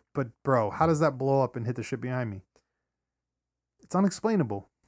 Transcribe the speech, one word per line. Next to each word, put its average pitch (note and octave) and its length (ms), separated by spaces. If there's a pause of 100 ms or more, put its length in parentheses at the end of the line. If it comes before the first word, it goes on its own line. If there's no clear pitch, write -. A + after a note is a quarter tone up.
(160)
but, C3 140 (140)
bro, A#2 280
how D#3+ 160
does D#3+ 140
that C#3 180
blow C3+ 240
up B2+ 120
and A#2 120
hit B2 80
the A#2 80
shit A2+ 180
behind B2 300
me? F#2+ 100 (1400)
It's - 120
unexplainable. F3+ 760 (180)